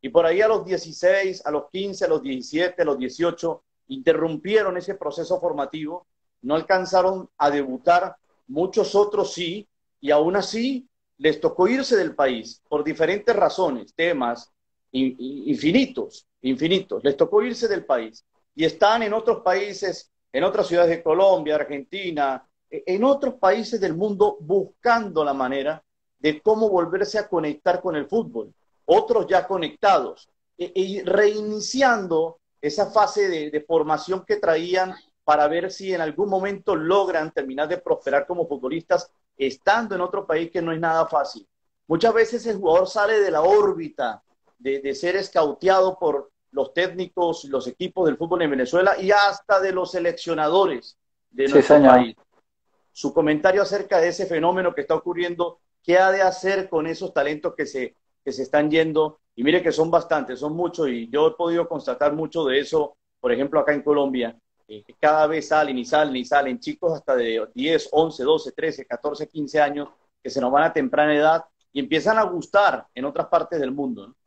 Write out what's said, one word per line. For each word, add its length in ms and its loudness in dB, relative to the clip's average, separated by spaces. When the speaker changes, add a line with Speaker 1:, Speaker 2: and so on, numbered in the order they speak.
Speaker 1:
Y 80 -10
por 160 4
ahí 160 2
a 60 4
los 180 0
dieciséis, 800 -2
a 60 -2
los 200 -4
quince, 340 -6
a 20 -2
los 140 0
diecisiete, 600 -4
a 40 2
los 120 0
dieciocho, 640 -4
interrumpieron 880 0
ese 180 -8
proceso 440 -6
formativo, 680 -8
no 140 -2
alcanzaron 840 0
a 140 2
debutar, 640 0
muchos 480 -2
otros 380 2
sí, 340 -8
y 100 0
aún 240 4
así 520 -4
les 200 2
tocó 280 2
irse 280 0
del 200 0
país 520 -2
por 160 -2
diferentes 500 0
razones, 640 0
temas 560 -2
in-, 260 -2
in-, 320 -10
infinitos, 800 -2
infinitos. 600 -2
Les 120 2
tocó 260 2
irse 280 -4
del 160 -4
país 400 -4
y 120 -2
están 380 2
en 100 -2
otros 280 -2
países, 680 -4
en 100 -2
otras 240 0
ciudades 220 4
de 140 -2
Colombia, 520 2
Argentina, 920 -4
e-, 180 -12
en 180 0
otros 300 0
países 440 0
del 160 -2
mundo 460 0
buscando 840 0
la 100 0
manera 480 -4
de 220 -2
cómo 280 2
volverse 500 0
a 80 -6
conectar 540 -2
con 140 -4
el 120 -6
fútbol. 460 -4
Otros 420 2
ya 200 2
conectados, 840 -2
e-, 180 -10
e-, 300 -4
reiniciando 1300 0
esa 300 -2
fase 380 2
de, 220 -4
de 100 -4
formación 640 -2
que 120 -2
traían 560 0
para 220 4
ver 240 -2
si 220 -8
en 80 -4
algún 280 -2
momento 460 -2
logran 560 0
terminar 360 -4
de 100 -4
prosperar 480 -2
como 220 -4
futbolistas 640 -4
estando 600 -2
en 60 -4
otro 240 -6
país, 260 -4
que 100 -4
no 100 -4
es 80 -6
nada 280 0
fácil. 380 -4
Muchas 260 2
veces 320 0
el 120 -4
jugador 300 4
sale 320 0
de 120 2
la 100 2
órbita 800 0
de, 220 -4
de 160 -6
ser 200 -2
escauteado 800 2
por 340 -2
los 220 -4
técnicos, 720 -4
los 220 -4
equipos 380 -4
del 100 2
fútbol 280 -2
en 80 0
Venezuela 460 2
y 140 0
hasta 480 2
de 120 0
los 200 -4
seleccionadores 1040 0
de 160 0
Speaker 2:
Sí, 60 0
Speaker 1:
nuestro 220 8
Speaker 2:
señor. 200 10
Speaker 1:
país. 200 2
Su 220 -6
comentario 480 2
acerca 380 0
de 100 2
ese 160 -4
fenómeno 480 0
que 80 -6
está 140 0
ocurriendo, 640 -4
¿qué 160 4
ha 140 6
de 100 0
hacer 480 0
con 160 -2
esos 280 -8
talentos 420 -2
que 100 -6
se, 300 -8
que 80 -6
se 120 -8
están 260 0
yendo? 500 0
Y 80 -6
mire 200 2
que 80 0
son 180 0
bastantes, 500 0
son 140 -6
muchos, 360 -2
y 200 -6
yo 180 2
he 40 4
podido 360 -2
constatar 460 -2
mucho 320 -4
de 140 2
eso, 380 -2
por 120 0
ejemplo, 280 0
acá 140 0
en 80 -2
Colombia, 560 0
eh, 180 -18
que 140 -20
cada 280 4
vez 200 -4
salen 300 0
y 80 -6
salen 300 0
y 100 -4
salen, 340 0
chicos 340 -4
hasta 220 -2
de 380 -2
diez, 380 -2
once, 320 0
doce, 280 2
trece, 340 -6
catorce, 420 -8
quince 340 -2
años, 280 0
que 60 -10
se 120 -4
nos 100 0
van 120 4
a 100 0
temprana 420 2
edad 300 4
y 80 -6
empiezan 380 0
a 60 4
gustar 720 0
en 120 -8
otras 220 -4
partes 320 0
del 120 -2
mundo, 360 -8
¿no? 80 -20